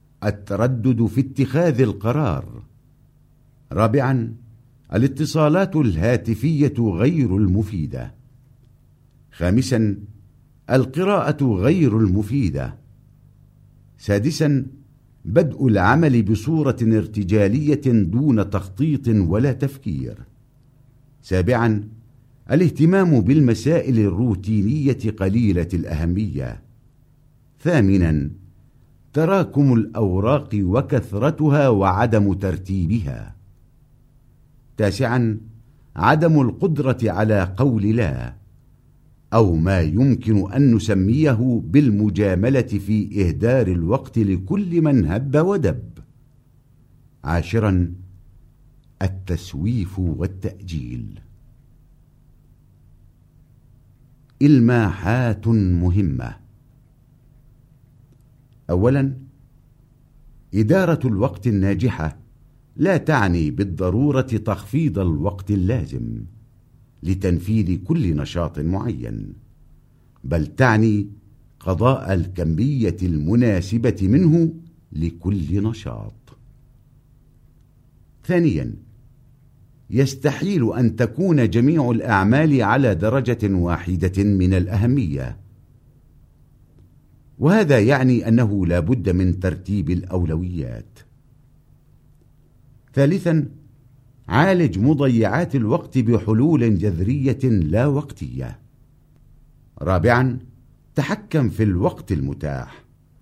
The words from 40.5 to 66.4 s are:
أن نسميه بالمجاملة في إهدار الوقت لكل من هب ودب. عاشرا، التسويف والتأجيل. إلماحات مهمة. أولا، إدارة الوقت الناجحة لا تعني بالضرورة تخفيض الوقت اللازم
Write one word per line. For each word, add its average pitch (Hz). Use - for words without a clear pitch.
أن 131
نسميه 113
بالمجاملة 104
في 101
إهدار 107
الوقت 92
لكل 160
من 135
هب 135
ودب. 151
عاشرا، 90
التسويف 95
والتأجيل. 76
إلماحات 117
مهمة. 90
أولا، 131
إدارة 160
الوقت 110
الناجحة 98
لا 180
تعني 90
بالضرورة 101
تخفيض 113
الوقت 92
اللازم 73